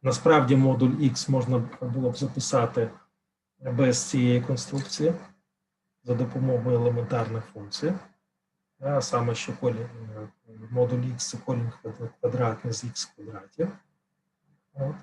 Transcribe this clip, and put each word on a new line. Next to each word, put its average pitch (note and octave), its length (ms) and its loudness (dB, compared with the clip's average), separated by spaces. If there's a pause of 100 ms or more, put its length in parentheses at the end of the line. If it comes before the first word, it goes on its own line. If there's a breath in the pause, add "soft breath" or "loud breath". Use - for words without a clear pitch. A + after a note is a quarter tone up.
Насправді C3+ 540 6
модуль C3 520 4
х - 200 -2
можна B2+ 300 2 (220)
було B2 300 -2
б - 60 -6
записати B2 720 0 (720)
без B2+ 500 2
цієї B2 300 4
конструкції C3+ 720 -2 (920)
за B2 100 0
допомогою B2 640 0
елементарних A#2 680 0
функцій, G#2+ 480 -6 (880)
а C#3 200 0
саме, A#2+ 340 0
що - 180 -6
колі-, A#2+ 360 -2 (280)
е, G#2+ 120 -12 (420)
модуль B2 320 0
х — B2 140 -4
це - 220 -8
корінь A#2+ 340 -4 (100)
квад-, A#2 280 -10 (100)
квадратний A#2+ 520 -2
з A2 100 -8
х - 220 -8
квадраті. G#2+ 640 -8 (1040)
От. C#3 280 -4